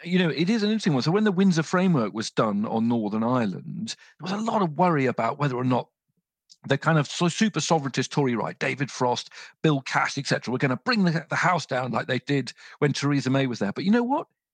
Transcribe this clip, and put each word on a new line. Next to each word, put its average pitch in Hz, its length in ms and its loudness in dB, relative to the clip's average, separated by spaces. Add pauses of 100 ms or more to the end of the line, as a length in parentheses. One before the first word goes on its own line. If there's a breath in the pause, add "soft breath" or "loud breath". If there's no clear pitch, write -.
you 180 160 2
know, 180 100 4
it 165 200 0
is 226 120 2
an 208 80 2
interesting 214 240 2
one. 127 80 2
So 156 100 0
when 208 120 2
the 214 80 4
Windsor 175 320 4
Framework 165 500 2
was 107 160 -6
done 107 360 0
on 113 220 0
Northern 110 360 0
Ireland, 113 720 -2 (240 soft breath)
there 180 120 -8
was - 0 -
a 220 200 -4
lot 220 100 0
of 156 160 -2
worry 160 300 2
about 117 320 -2
whether 143 160 0
or 123 80 -2
not 127 240 0 (800)
the 139 100 2
kind 160 220 2
of 135 80 0
so-, - 200 0
super 190 320 -2
sovereigntist 139 520 -2
Tory 131 240 0
right, - 240 -4
David 131 320 -4
Frost, 123 400 -2 (320 loud breath)
Bill 147 180 4
Cash, - 380 -2
et 123 80 -6
cetera, - 240 -2
were 123 80 -2
gonna 131 260 0
bring 233 180 2
the, 165 240 0
the 147 80 -6
house 170 300 0
down 127 260 -4
like 120 140 -2
they 127 140 -2
did 139 340 -4 (240 loud breath)
when 143 160 2
Theresa 139 380 0
May 135 160 2
was 120 100 -6
there. 101 160 -2
But - 120 -6
you 196 60 4
know 240 120 4
what? 277 240 -2 (260)